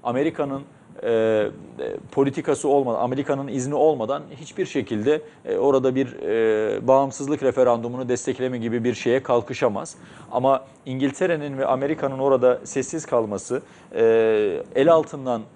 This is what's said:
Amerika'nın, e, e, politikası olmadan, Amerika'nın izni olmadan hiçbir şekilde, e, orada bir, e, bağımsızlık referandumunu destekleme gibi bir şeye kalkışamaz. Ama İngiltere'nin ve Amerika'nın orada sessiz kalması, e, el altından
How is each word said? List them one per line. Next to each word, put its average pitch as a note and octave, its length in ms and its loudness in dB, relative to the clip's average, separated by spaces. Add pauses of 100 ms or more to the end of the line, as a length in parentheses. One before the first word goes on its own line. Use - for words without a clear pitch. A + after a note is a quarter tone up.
Amerika'nın, C#3 600 -2 (400)
e, A#2 80 -2
e, A2 400 2 (600)
politikası C#3 560 0
olmadan, C3+ 320 2
Amerika'nın C#3 480 -2
izni C3 260 -4
olmadan C#3+ 480 0 (180)
hiçbir E3+ 260 -6
şekilde, C3 540 0 (240)
e, F#2+ 120 -2
orada C3 380 2
bir, C3 180 0 (100)
e, G#2+ 640 0
bağımsızlık C#3 560 2
referandumunu B2 680 2
destekleme B2+ 500 -2
gibi A2+ 260 -2
bir A#2+ 100 2
şeye B2 280 0
kalkışamaz. A#2+ 720 -2 (360)
Ama C3 320 2 (220)
İngiltere'nin C#3+ 720 -2
ve C3+ 80 0
Amerika'nın C#3 520 -2
orada B2+ 460 4
sessiz C3+ 420 -6
kalması, A#2 560 -2 (320)
e, - 80 2 (720)
el D3 180 6
altından C3+ 500 0 (140)